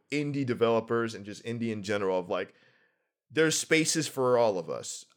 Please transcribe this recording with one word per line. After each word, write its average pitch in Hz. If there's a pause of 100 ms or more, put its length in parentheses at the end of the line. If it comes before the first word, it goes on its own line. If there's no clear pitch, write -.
(120)
indie 143
developers 117
and 101
just 101
indie 117
in 107
general, 98
of, 90
like, 95 (800)
there's 156
spaces 160
for 127
all 110
of 78
us. - (120)